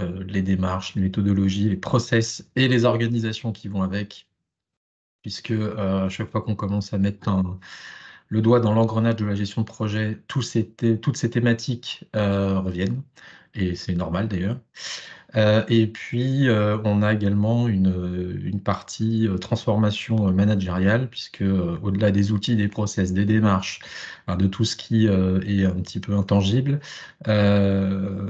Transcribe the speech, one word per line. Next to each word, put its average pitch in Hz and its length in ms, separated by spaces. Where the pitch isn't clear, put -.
euh, 92 260
les 95 140
démarches, 92 540
les 98 80
méthodologies, 98 640
les 95 80
process - 800
et 131 120
les 123 180
organisations 113 680
qui - 160
vont 98 160
avec, 98 400
puisque, - 280
euh, 98 540
à 95 40
chaque 113 200
fois 107 120
qu'on 107 140
commence 101 380
à 104 40
mettre 101 300
un, 92 320
le 107 120
doigt 117 200
dans 107 120
l'engrenage 110 440
de 107 80
la 101 100
gestion 101 260
de 104 40
projet, 107 600
tous 131 140
ces 113 240
thé-, 113 340
toutes - 180
ces - 120
thématiques, 117 760
euh, 98 440
reviennent, 92 420
et 90 220
c'est 90 200
normal 87 340
d'ailleurs. 101 300
Euh, 107 320
et 113 200
puis, 131 600
euh, 107 380
on 104 160
a 107 120
également 104 540
une, 92 760
une 98 200
partie, 110 640
euh, 95 100
transformation, 107 920
euh, - 20
managériale, 98 800
puisque, - 320
euh, 95 400
au-delà 101 300
des 101 200
outils, 107 240
des 104 140
process, 101 420
des 98 140
démarches, 104 560
enfin, 90 120
de 95 100
tout 104 160
ce - 140
qui, 110 320
euh, 92 320
est 101 240
un 92 160
petit - 180
peu 101 160
intangible, 104 640
euh, 98 1040